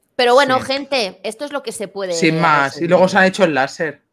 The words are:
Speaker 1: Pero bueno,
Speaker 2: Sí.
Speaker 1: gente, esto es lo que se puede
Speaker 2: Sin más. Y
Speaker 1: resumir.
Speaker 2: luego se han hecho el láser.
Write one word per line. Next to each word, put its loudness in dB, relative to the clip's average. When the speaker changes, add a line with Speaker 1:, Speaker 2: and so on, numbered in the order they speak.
Speaker 1:
Pero 2
bueno, 4
Speaker 2:
Sí. -10
Speaker 1:
gente, -4
esto -8
es -12
lo -8
que -12
se -10
puede -6
Speaker 2:
Sin 0
más. 2
Y -14
Speaker 1:
resumir. -6
Speaker 2:
luego 4
se 0
han 6
hecho 2
el 2
láser. -4